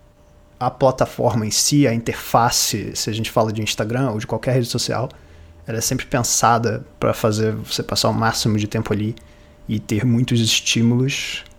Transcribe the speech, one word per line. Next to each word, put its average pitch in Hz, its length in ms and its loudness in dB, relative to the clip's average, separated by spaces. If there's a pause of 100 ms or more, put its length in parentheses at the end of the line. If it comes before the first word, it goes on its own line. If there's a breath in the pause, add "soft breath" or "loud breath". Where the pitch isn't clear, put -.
(580)
a 123 120 0
plataforma 120 760 0
em 104 40 -4
si, 143 380 4
a 113 60 2
interface, 117 1000 0
se - 160 -4
a - 20 -4
gente 110 180 -4
fala 110 220 0
de 110 100 -4
Instagram 120 480 -2
ou 107 80 -4
de 117 80 -8
qualquer 120 280 -2
rede 123 120 2
social, 117 420 -4 (580 loud breath)
ela 113 120 -4
é - 20 -4
sempre - 260 -2
pensada 117 800 2 (120)
pra 113 140 2
fazer 110 400 0
você 110 300 -6
passar - 280 0
o 110 40 0
máximo 113 440 2
de 104 100 -2
tempo 110 240 -2
ali 104 240 -2 (520 loud breath)
e 107 120 -2
ter 107 240 -2
muitos 120 360 4
estímulos, 120 1040 0 (140 soft breath)